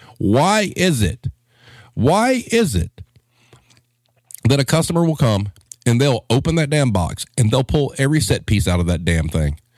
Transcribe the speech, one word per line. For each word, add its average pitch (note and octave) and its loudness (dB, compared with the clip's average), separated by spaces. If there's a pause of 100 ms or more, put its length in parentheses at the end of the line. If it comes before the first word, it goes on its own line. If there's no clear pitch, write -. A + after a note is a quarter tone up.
(180)
Why F3+ 0
is E3+ 0
it, - -4 (680)
why G#3+ 2
is G#3+ 0
it - -6 (1400)
that C3+ 4
a C3 0
customer E3 0
will D#3+ 0
come G#2 0 (340)
and A#2+ 4
they'll C#3 0
open D3+ 0
that D3+ 0
damn C#3+ 2
box F2 -4 (120)
and A2 2
they'll B2+ 2
pull C#3+ 0
every C#3+ 2
set - -2
piece G2+ 0
out F2+ 0
of E2+ 0
that E2+ -2
damn E2 0
thing? D2+ -2 (180)